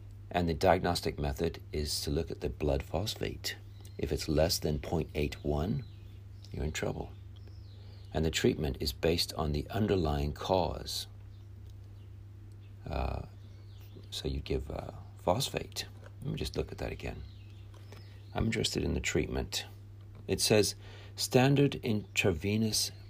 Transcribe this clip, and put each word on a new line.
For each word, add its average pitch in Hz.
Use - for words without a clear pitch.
And 90
the 82
diagnostic 87
method 73
is 76
to -
look 78
at -
the 69
blood 69
phosphate. -
If 73
it's -
less 78
than 76
point 78
eight 73
one, 80
you're -
in 76
trouble. -
And 78
the 80
treatment 76
is 76
based -
on 76
the 73
underlying 78
cause. -
Uh, 65
so -
you 69
give, 67
uh, -
phosphate. -
Let -
me -
just 67
look -
at -
that 57
again. -
I'm -
interested -
in 76
the 71
treatment. -
It 95
says, -
"Standard 135
intravenous 107